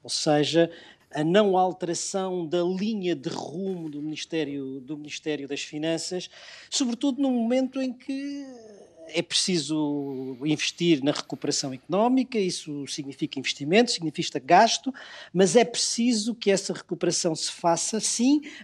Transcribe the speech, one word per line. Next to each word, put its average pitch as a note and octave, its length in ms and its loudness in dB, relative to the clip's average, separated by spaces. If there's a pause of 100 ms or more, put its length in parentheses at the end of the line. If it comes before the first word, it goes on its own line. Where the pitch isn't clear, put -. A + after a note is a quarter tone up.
ou B2 80 -18
seja, D3+ 640 2 (420)
a D3+ 80 -2
não F#3 360 4
alteração F3+ 880 -2
da F3 140 0
linha F#3 520 0
de C#3 140 -6
rumo E3+ 600 -6
do D3 120 -8
Ministério, C#3+ 800 -6
do C3 160 -10
Ministério D3 540 -8
das C#3+ 140 -6
Finanças, D#3+ 640 -4 (400)
sobretudo B3+ 520 0
num C4+ 100 2
momento B3+ 500 0
em C4 100 -2
que C#4 540 -8 (640)
é D#3+ 120 0
preciso C#3+ 1200 -2
investir D#3 580 2
na C#3+ 80 2
recuperação C#3 640 -4
económica, A3+ 640 2
isso D3+ 480 -4
significa C#3 500 -6
investimento, E3 540 2
significa D#3+ 480 -4
gasto, G3 540 6 (400)
mas F3+ 240 6
é A#3 80 8
preciso A#3 720 0
que - 160 0
essa F#3+ 220 0
recuperação E3+ 640 0
se - 160 -6
faça, E3+ 480 0
sim, C4+ 420 4 (220)